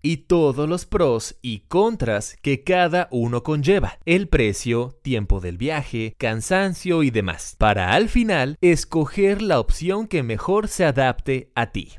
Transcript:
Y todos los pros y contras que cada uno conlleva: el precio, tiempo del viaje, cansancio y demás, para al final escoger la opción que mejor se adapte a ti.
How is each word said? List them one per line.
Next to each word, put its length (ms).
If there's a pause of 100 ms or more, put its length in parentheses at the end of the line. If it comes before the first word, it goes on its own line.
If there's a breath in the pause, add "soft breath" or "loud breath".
Y 160
todos 500
los 180
pros 560
y 260
contras 760
que 220
cada 480
uno 320
conlleva: 640
el 240
precio, 720
tiempo 400
del 160
viaje, 600
cansancio 840
y 80
demás, 460
para 360
al 140
final 540
escoger 800
la 180
opción 480
que 160
mejor 460
se 160
adapte 680
a 160
ti. 280